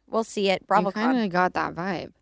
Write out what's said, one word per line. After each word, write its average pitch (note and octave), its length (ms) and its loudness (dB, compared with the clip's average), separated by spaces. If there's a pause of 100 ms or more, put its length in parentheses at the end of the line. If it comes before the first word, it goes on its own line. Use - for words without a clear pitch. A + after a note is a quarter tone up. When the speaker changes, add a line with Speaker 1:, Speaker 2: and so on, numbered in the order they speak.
Speaker 1:
We'll A3+ 160 -2
see G3+ 280 -2
it. F#3 100 -2
Speaker 2:
You - 60 -20
Speaker 1:
BravoCon. G3 260 4
Speaker 2:
kinda A#3 340 0
got F3+ 260 0
that D#3 200 -4
vibe. E3+ 380 -6 (100)